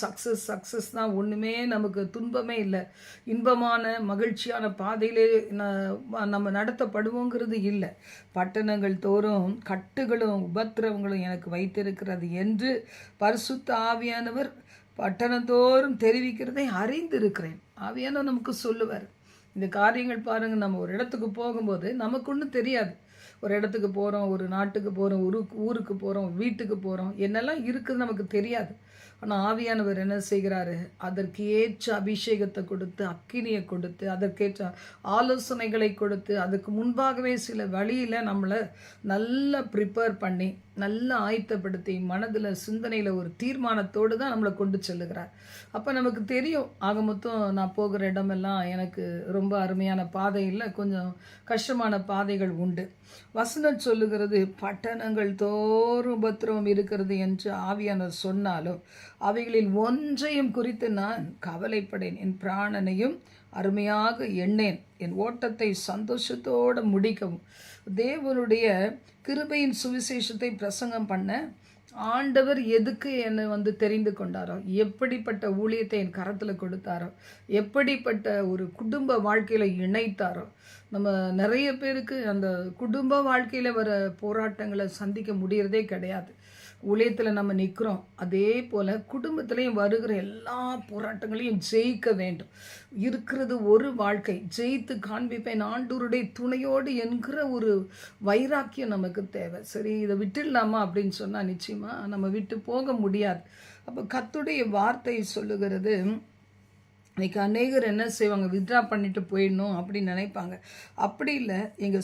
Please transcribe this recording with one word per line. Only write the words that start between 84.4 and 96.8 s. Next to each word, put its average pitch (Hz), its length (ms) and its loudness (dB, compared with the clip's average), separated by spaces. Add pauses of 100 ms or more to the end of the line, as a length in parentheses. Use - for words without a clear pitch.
சந்திக்க 202 460 -4
முடியறதே 202 520 2
கிடையாது. 185 540 -6 (540)
ஊழியத்துல 226 380 4
நம்ம 202 220 0
நிக்கிறோம், 190 500 0 (120)
அதே 196 480 2
போல 208 380 0 (120)
குடும்பத்திலையும் 254 600 -2
வருகிற 214 420 2
எல்லா 226 760 -6
போராட்டங்களையும் 220 680 -2 (120)
ஜெயிக்க 226 440 4
வேண்டும். 185 320 -4 (440)
இருக்கிறது 247 760 -2
ஒரு 247 280 8
வாழ்க்கை, 202 480 0 (140)
ஜெயித்து 247 420 -2
காண்பிப்பேன் 220 640 -4
ஆண்டவருடைய 233 720 -2
துணையோடு 262 600 0